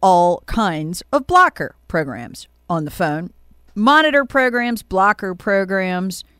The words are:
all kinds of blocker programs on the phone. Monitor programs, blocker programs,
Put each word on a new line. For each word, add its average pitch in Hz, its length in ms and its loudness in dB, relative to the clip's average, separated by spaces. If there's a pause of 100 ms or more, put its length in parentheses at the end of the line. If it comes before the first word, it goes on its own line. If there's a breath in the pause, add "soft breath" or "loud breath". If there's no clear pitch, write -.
all 175 440 4
kinds 170 680 -4
of 269 160 0
blocker 349 480 2 (140)
programs 131 580 -6 (220)
on 165 160 -2
the 143 60 -10
phone. 160 400 -4 (440)
Monitor 285 480 2
programs, 240 600 -2
blocker 190 520 0
programs, 190 880 -2 (160)